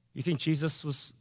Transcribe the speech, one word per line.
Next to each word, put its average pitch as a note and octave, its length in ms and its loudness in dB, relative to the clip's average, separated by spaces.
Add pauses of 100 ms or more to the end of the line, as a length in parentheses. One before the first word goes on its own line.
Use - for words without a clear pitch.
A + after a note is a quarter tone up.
(140)
You C3+ 80 -6
think D#3+ 180 0
Jesus D#3 440 2
was - 380 -2